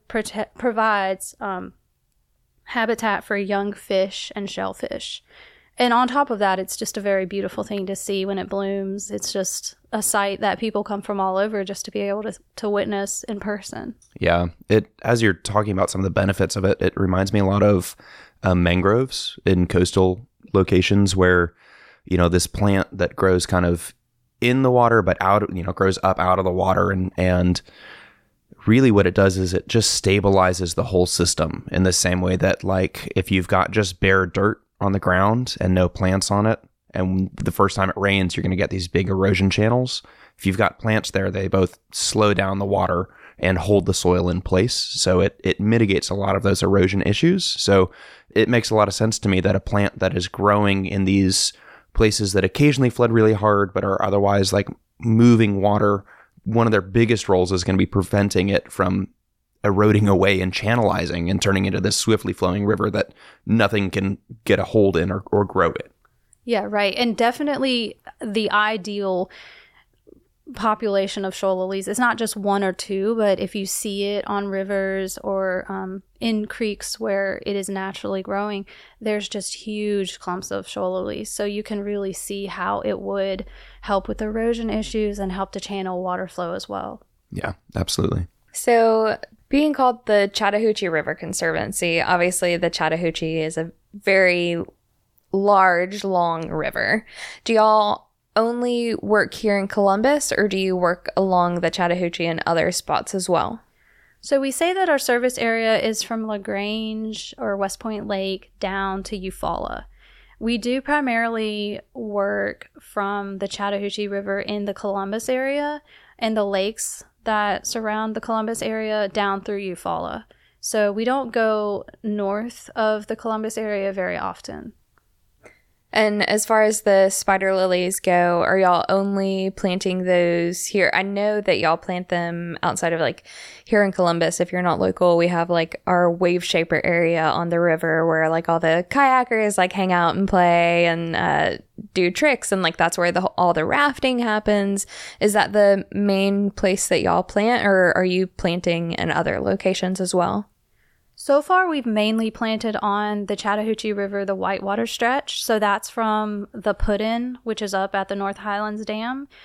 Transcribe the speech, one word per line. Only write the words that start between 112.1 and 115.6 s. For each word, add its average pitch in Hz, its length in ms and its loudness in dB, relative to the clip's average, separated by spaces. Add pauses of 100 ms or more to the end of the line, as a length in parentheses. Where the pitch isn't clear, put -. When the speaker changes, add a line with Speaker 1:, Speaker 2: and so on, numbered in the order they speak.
Speaker 1:
from 196 580 -6
the 196 100 -6
Chattahoochee 202 600 -4
River 202 320 -4
in 208 240 -6
the 202 100 -6
Columbus 202 540 -6
area 285 540 -2 (360)